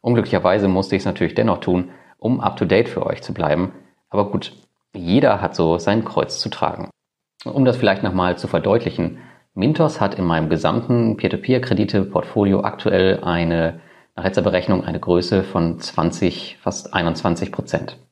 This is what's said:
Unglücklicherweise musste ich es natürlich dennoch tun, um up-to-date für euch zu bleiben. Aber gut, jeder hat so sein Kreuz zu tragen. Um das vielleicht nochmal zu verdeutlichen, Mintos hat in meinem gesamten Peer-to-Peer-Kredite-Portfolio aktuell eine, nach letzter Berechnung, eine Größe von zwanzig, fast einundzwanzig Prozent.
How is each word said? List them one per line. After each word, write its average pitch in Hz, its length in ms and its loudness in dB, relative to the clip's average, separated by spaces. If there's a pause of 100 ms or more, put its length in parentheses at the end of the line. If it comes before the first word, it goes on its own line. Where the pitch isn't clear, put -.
Unglücklicherweise 101 640 2
musste 95 300 2
ich 113 60 0
es - 40 -4
natürlich 92 300 -2
dennoch 110 220 2
tun, 90 320 -2 (280)
um 123 220 0
up-to-date 104 480 2
für - 180 -4
euch - 160 -4
zu - 100 -12
bleiben. 87 400 0 (380)
Aber 101 200 -2
gut, - 220 -6 (400)
jeder 101 480 2
hat 95 140 -4
so 82 240 2
sein 107 260 0
Kreuz - 360 -4
zu - 80 -4
tragen. - 420 -4 (540)
Um 131 200 0
das 127 120 4
vielleicht 101 260 2
nochmal 90 360 0
zu - 100 -6
verdeutlichen, 87 680 0 (360)
Mintos 151 460 0
hat 101 160 0
in 95 80 -2
meinem 80 240 2
gesamten 113 680 2
Peer-to-Peer-Kredite-Portfolio 101 1500 0
aktuell - 600 2
eine, 85 560 0 (380)
nach 87 80 -10
letzter 95 180 0
Berechnung, 90 420 0
eine 80 140 -4
Größe 90 460 2
von 85 340 -2
zwanzig, - 840 -4
fast - 320 -8
einundzwanzig 85 600 -2
Prozent. - 460 -6 (140)